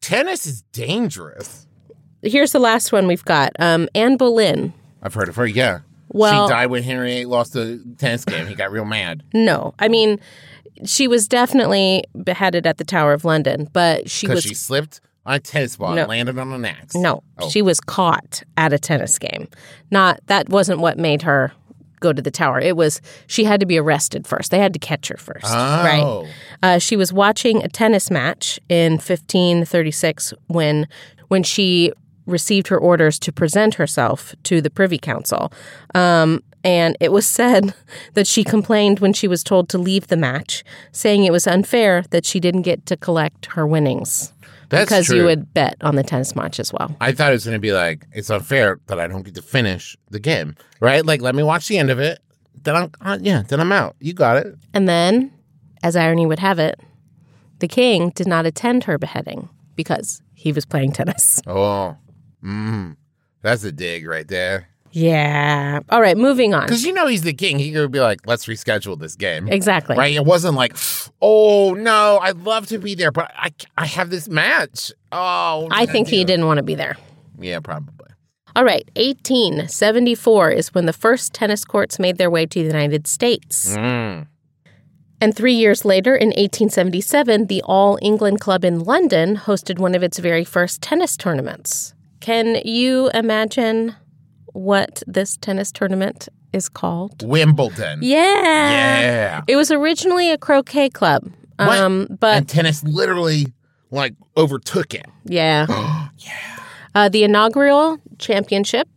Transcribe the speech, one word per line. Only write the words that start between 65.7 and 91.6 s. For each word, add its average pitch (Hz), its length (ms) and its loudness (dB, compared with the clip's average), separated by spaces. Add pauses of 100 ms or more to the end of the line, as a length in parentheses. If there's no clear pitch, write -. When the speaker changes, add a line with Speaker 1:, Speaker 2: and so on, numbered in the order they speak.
Speaker 2:
All 233 120 4
right, 190 160 4
moving 247 360 2
on. 151 140 0
Speaker 1:
'Cause 233 160 -2
you 349 80 -2
know 359 160 0
he's 214 140 0
the 160 120 -4
king. 151 260 -2
He 147 120 -4
could 151 200 -2
be 135 80 -2
like, 110 260 2
"Let's 113 220 -4
reschedule 101 500 -4
this 78 180 -14
game." 87 320 -4
Speaker 2:
Exactly. 185 480 0
Speaker 1:
Right? 143 200 2
It 147 100 0
wasn't 170 300 4
like, 127 200 0 (460)
"Oh, 208 520 6
no, 208 480 4
I'd 185 160 0
love 208 300 -4
to 220 120 -6
be 196 160 -8
there, 165 160 0
but 165 260 -4
I, 170 140 -6 (260)
I 165 80 -2
have 175 240 -4
this 180 180 -8
match." 180 640 -2 (200)
Oh, 175 520 -4
what 165 100 -6
Speaker 2:
I 214 80 2
Speaker 1:
did 240 80 2
I - 20 -10
Speaker 2:
think 220 160 0
he 208 120 0
Speaker 1:
do? 180 60 0
Speaker 2:
didn't 170 220 0
wanna 151 160 0
be 156 100 -6
there. 143 220 -6 (440)
Speaker 1:
Yeah, 90 200 -8
probably. 76 480 -14 (480)
Speaker 2:
All 254 80 4
right, 208 320 0
eighteen 226 720 -2
seventy-four 220 840 2
is - 220 -2
when 175 140 0
the 160 60 0
first - 400 0
tennis 208 320 -2
courts - 340 -2
made 185 180 0
their 175 140 2
way 165 160 2
to 180 120 -6
the 160 60 0
United 151 420 -2
States. - 680 -2
Speaker 1:
Mm. 104 520 -4 (920)
Speaker 2:
And 214 160 2
three 247 180 2
years 226 320 4
later, 196 300 4
in 214 220 2
eighteen 202 320 2
seventy-seven, 208 800 0
the 190 180 -4
All 196 360 4
England 208 380 0
Club 185 260 0
in 170 180 0
London 208 520 2
hosted 196 440 -4
one 185 160 0
of 180 60 0
its 180 160 -2
very 170 280 0
first - 360 -2
tennis 339 360 -2
tournaments. - 760 -6 (260)